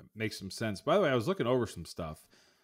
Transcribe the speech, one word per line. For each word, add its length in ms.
Makes 240
some 120
sense. 300
By 160
the 60
way, 80
I 60
was 100
looking 220
over 180
some 180
stuff, 400